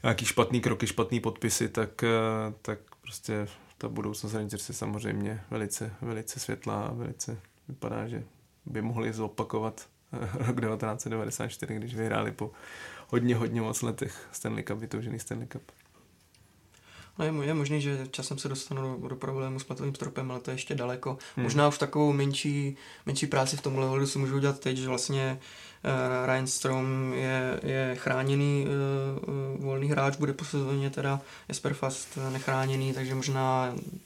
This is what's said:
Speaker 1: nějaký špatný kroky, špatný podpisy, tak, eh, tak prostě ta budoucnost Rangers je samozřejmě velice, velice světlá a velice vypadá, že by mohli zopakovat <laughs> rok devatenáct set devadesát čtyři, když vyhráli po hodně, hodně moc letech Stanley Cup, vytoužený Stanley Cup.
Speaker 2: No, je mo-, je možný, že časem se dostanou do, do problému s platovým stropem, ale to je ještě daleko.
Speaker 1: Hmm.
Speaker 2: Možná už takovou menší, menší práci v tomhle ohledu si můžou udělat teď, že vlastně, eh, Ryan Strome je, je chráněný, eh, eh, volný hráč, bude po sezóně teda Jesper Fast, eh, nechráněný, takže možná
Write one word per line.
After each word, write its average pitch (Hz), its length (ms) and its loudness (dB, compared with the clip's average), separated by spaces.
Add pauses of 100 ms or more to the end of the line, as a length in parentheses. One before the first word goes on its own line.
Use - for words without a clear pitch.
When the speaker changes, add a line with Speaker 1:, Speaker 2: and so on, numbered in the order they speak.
Speaker 1:
nějaký 117 220 4
špatný 117 360 4
kroky, 113 260 2
špatný 117 340 2
podpisy, 113 480 0
tak, 107 340 -2
eh, 117 60 4 (540)
tak 107 160 -4 (240)
prostě 104 460 -4 (300)
ta 117 100 -6
budoucnost 107 460 -4
Rangers 107 340 -4
je - 60 -8
samozřejmě 107 680 -2 (100)
velice, 110 500 -4
velice 113 400 -6
světlá 107 460 -4
a 117 60 -4
velice 117 460 -6 (300)
vypadá, 113 400 -4
že 113 160 -6 (420)
by 107 160 -4
mohli 113 300 0
zopakovat 110 760 -2 (260)
<laughs> 117 220 -4
rok 123 260 2
devatenáct 110 420 0
set 113 80 -4
devadesát 110 380 -2
čtyři, - 260 -6
když 113 200 -6
vyhráli 110 380 0
po 107 180 -4 (580)
hodně, 120 280 6
hodně 113 240 2
moc 113 220 0
letech 117 500 -4
Stanley 110 320 -4
Cup, 107 140 -4
vytoužený 113 400 -4
Stanley 117 280 -6
Cup. - 160 -10 (1600)
Speaker 2:
No, 160 60 0
je 160 80 2
mo-, 147 100 0
je 151 120 2
možný, 147 260 2
že 139 180 0 (120)
časem 139 280 -4
se 143 100 -4
dostanou 135 520 -4
do, 127 80 -6
do 127 80 -4
problému 135 420 -2
s 131 60 -8
platovým 139 300 -4
stropem, 135 360 -4
ale 127 100 -4
to 131 100 -6
je 131 40 -2
ještě - 200 -4
daleko. 127 440 -2 (180)
Speaker 1:
Hmm. 131 80 0
Speaker 2:
Možná 147 240 6
už 143 100 2
takovou 147 340 4
menší, 139 640 2 (300)
menší 139 200 0
práci 135 300 4
v - 40 -6
tomhle 135 260 2
ohledu 135 200 4
si 135 120 0
můžou 135 180 2
udělat 139 240 4
teď, 131 160 0
že 131 120 -2
vlastně, 131 500 0 (460)
eh, 127 420 2
Ryan 131 200 4
Strome 131 680 2
je, 131 460 0
je 131 360 0
chráněný, 139 680 4
eh, - 20 0
eh, 139 960 0
volný 135 280 0
hráč, 139 260 4
bude 147 160 2
po 143 120 -4
sezóně 139 460 0
teda 139 300 0 (280)
Jesper 139 260 -2
Fast, - 420 -2
eh, 131 140 -2
nechráněný, 135 600 2
takže 131 220 -2
možná 131 600 2 (320)